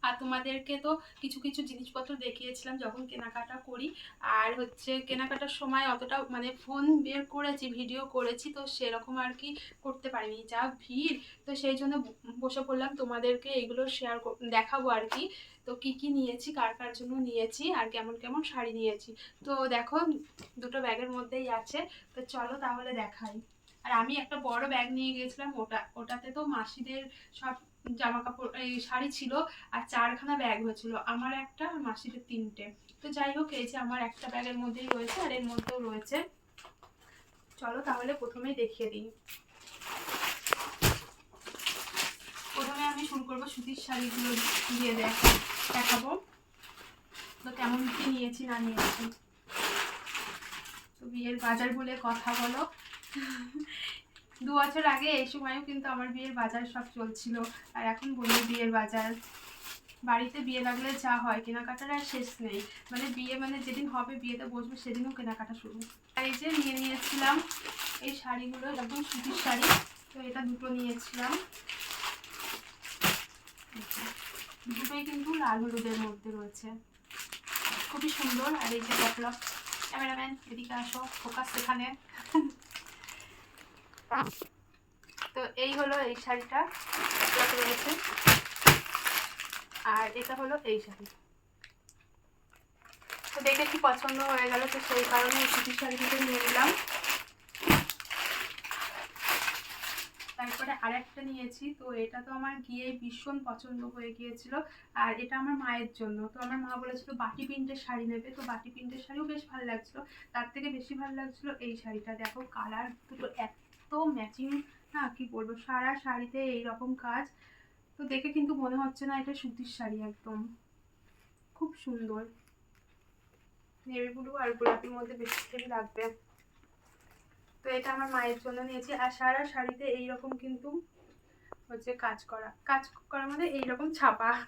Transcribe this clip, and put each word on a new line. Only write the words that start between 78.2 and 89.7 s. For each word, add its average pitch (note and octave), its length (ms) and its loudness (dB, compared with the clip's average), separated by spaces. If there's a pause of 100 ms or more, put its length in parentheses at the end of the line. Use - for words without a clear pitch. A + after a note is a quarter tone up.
আর A3 100 2
এই A#3 80 0
যে A#3 180 0
ক্যাটালগ, A#3+ 360 4 (540)
ক্যামেরাম্যান C4 420 -2 (200)
এদিকে A#3+ 220 -10
আসো, A#3+ 260 -4 (220)
ফোকাস A#3 360 -4
এখানে। B3 300 2 (3500)
তো C4 60 -2 (140)
এই C4 240 0
হলো C#4 160 4 (140)
এই A#3+ 60 -2 (100)
শাড়িটা, B3 340 2 (600)
ক্যাটালগ - 400 6
রয়েছে। B3 320 2 (1900)